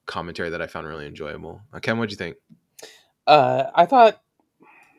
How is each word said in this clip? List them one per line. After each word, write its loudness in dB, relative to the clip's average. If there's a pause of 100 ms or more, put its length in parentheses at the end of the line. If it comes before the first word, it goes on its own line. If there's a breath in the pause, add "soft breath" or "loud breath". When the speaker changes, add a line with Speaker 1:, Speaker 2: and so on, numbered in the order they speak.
Speaker 1:
commentary -8
that -8
I -6
found -12
really -12
enjoyable. -14 (100)
Uh, -16
Ken, -2
what'd -4
you -12
think? -10 (880 loud breath)
Speaker 2:
Uh, 4 (100)
I 6
thought, 6 (760 soft breath)